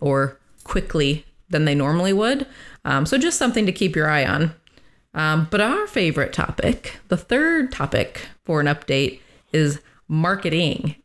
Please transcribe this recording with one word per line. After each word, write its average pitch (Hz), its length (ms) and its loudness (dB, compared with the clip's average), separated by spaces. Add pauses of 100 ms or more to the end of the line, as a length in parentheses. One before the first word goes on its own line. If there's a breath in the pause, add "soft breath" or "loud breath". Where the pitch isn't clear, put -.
or 135 360 0 (260)
quickly 151 640 -2 (240)
than 156 160 2
they 143 100 2
normally 160 360 2
would. 240 360 0 (380 loud breath)
Um, 139 200 2
so 262 120 2
just 330 200 0
something 233 280 2
to 185 60 0
keep 180 240 0
your 151 140 2
eye 147 160 2
on. 156 280 0 (600 soft breath)
Um, 156 360 0
but 208 120 0
our 330 260 0
favorite 165 460 0
topic, - 640 -2 (100)
the 180 100 0
third 294 540 0
topic - 560 -4 (160)
for 156 160 0
an 147 80 2
update, 139 540 -2 (320 soft breath)
is 147 260 2 (280 soft breath)
marketing. 165 960 0